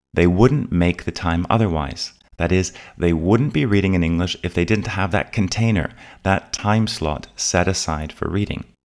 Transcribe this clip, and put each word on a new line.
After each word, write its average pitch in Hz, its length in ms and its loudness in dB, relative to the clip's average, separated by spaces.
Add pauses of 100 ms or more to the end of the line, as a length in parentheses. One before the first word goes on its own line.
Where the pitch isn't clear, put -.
(140)
They 87 120 4
wouldn't 113 460 4
make 87 320 2
the - 80 -6
time 85 360 -2
otherwise. 90 640 -2 (260)
That 85 140 0
is, 92 200 2 (260)
they 85 140 2
wouldn't 101 400 2
be 151 140 0
reading 98 280 2
in 87 80 2
English 85 400 0
if 90 100 -4
they 87 120 0
didn't 107 240 0
have 95 240 -4
that 95 200 -2
container, 107 600 0 (300)
that 98 300 0
time 107 340 0
slot 76 500 -4
set 87 320 0
aside 78 440 -4
for - 160 -6
reading. 98 360 -4 (200)